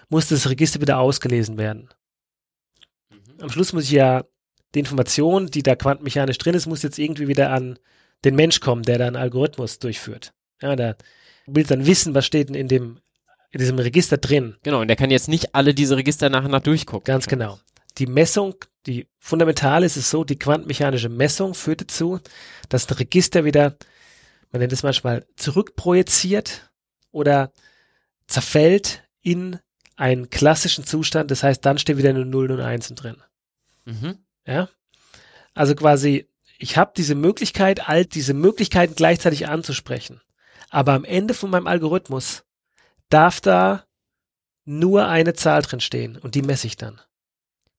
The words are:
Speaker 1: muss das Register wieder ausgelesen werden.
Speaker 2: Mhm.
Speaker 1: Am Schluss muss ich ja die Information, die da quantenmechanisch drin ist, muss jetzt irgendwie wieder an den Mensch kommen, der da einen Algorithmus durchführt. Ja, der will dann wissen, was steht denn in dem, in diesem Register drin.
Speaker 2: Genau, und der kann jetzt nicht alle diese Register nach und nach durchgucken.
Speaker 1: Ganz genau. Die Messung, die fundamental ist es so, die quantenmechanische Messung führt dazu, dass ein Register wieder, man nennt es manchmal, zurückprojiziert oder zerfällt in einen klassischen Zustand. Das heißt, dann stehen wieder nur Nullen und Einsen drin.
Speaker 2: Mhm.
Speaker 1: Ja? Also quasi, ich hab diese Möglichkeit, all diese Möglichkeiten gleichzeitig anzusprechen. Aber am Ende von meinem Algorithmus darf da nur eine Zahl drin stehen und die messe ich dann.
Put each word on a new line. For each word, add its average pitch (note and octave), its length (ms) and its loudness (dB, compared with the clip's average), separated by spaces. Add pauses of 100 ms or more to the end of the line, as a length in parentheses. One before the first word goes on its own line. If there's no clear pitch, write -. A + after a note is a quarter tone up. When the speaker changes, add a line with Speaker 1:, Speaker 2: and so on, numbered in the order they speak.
Speaker 1:
muss D#3+ 200 0
das C#3 200 0
Register D3 320 0
wieder C#3 180 2
ausgelesen A#2+ 600 0
werden. G#2+ 320 -8 (1200)
Speaker 2:
Mhm. G#2 320 -20
Speaker 1:
Am D3 80 -10
Schluss F3 240 -2
muss D#3 100 -2
ich C3 60 -4
ja C3 340 4 (500)
die D3 60 0
Information, D3 680 0
die C#3+ 160 -6
da C3 140 2
quantenmechanisch C#3 640 -2
drin E3+ 160 0
ist, E3+ 120 -2
muss D#3+ 160 -6
jetzt C#3+ 160 -6
irgendwie D3 300 -4
wieder C3+ 220 2
an B2+ 280 -4 (460)
den C#3 120 4
Mensch D#3+ 240 4
kommen, A#2+ 220 -2
der A#2+ 160 0
da B2 80 0
einen B2 100 -4
Algorithmus B2+ 600 -4
durchführt. - 560 -12 (260)
Ja, C#3 160 -4
der A#2 200 -2 (500)
will D3+ 180 2
dann C3+ 220 0
wissen, E3 280 4
was C3+ 120 2
steht D3 220 0
denn C3+ 60 -10
in C3+ 140 -6
dem, B2 320 -2 (500)
in C3+ 100 -6
diesem B2+ 180 0
Register C3 400 2
drin. C3 440 0
Speaker 2:
Genau, C#3+ 200 0
und A2 60 -4
der A2+ 80 4
kann C3+ 140 2
jetzt B2+ 180 2
nicht D#3+ 260 -2
alle C#3 180 4
diese C#3 240 2
Register C#3+ 320 0
nach C3+ 160 0
und C#3 60 -4
nach C3+ 100 0
durchgucken. D3 460 -2
Speaker 1:
Ganz C3 200 0
genau. A2 320 -4 (380)
Die C3 100 -2
Messung, E3 480 2 (320)
die B2 220 -8 (100)
fundamental D#3+ 640 2
ist E3+ 140 0
es C3 140 -4
so, D#3+ 120 0
die D3 160 -4
quantenmechanische C#3 680 -2
Messung D3 460 -2
führt - 260 -6
dazu, F3 400 -6 (480)
dass - 200 0
ein C#3 60 -2
Register F3 520 2
wieder, D3 300 4 (760)
man B2 80 -4
nennt B2 120 -2
es C3 100 -6
manchmal, B2 440 -2 (100)
zurückprojiziert - 1300 0 (400)
oder C#3+ 420 2 (720)
zerfällt D#3+ 760 2 (200)
in F3+ 360 -4 (380)
einen B2+ 320 -2
klassischen D#3+ 560 2
Zustand. D#3 460 -2
Das C#3 120 -2
heißt, C#3 220 2
dann C#3 140 2
stehen C#3+ 200 -2
wieder C3+ 140 4
nur C3 140 -2
Nullen C3 260 -2
und B2+ 80 -4
Einsen A#2+ 340 -6
drin. A#2 220 -14 (680)
Speaker 2:
Mhm. A#2+ 320 -10 (280)
Speaker 1:
Ja? D#3+ 220 -2 (840)
Also D3 200 2
quasi, C#3+ 540 2 (300)
ich - 180 -6
hab D#3+ 180 2
diese D3 220 -2
Möglichkeit, F#3+ 720 0
all E3 160 2
diese C#3 300 -4
Möglichkeiten F3+ 600 2
gleichzeitig E3 540 2
anzusprechen. C3+ 720 -8 (500)
Aber C#3 220 2
am C3+ 120 0
Ende G3+ 300 -2
von G3 160 -8
meinem F3+ 160 0
Algorithmus D#3+ 800 -4 (640)
darf D#3 320 6
da F#3+ 440 2 (800)
nur F#3+ 440 2
eine E3 260 2
Zahl D3+ 280 2
drin B2+ 180 -8
stehen A#2 360 -6
und B2 180 -12
die C#3 80 0
messe C#3 260 -2
ich - 80 -12
dann. A2 240 -16 (800)